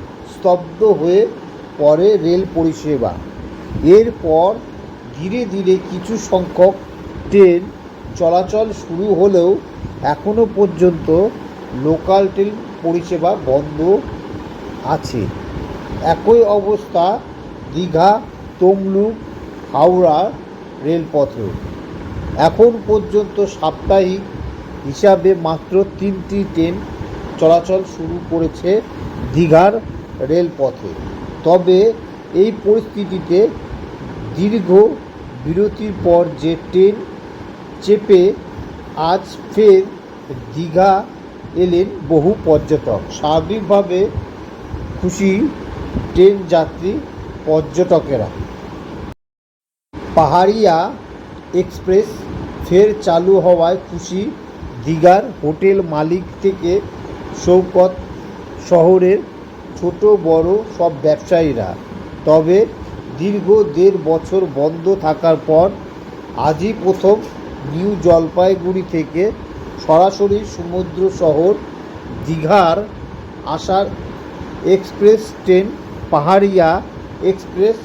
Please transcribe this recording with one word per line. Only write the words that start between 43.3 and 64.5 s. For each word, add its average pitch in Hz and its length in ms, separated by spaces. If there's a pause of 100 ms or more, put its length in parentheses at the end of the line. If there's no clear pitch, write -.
খুশি 190 340 (800)
ট্রেন 196 220 (140)
যাত্রী, 165 420 (540)
পর্যটকেরা। 151 840 (1900)
পাহাড়িয়া 175 600 (760)
এক্সপ্রেস 185 560 (540)
ফের 196 240 (140)
চালু 175 380
হওয়ায় 175 460
খুশি 180 360 (600)
দীঘার 170 400 (160)
হোটেল 180 380 (100)
মালিক 160 360 (180)
থেকে 175 300 (680)
শওকত 185 540 (720)
শহরের 180 540 (560)
ছোট 175 260 (240)
বড় 165 240 (280)
সব 170 140 (120)
ব্যবসায়ীরা। 147 640 (560)
তবে 160 320 (600)
দীর্ঘ 185 300 (260)
দেড় 185 320
বছর 165 360 (140)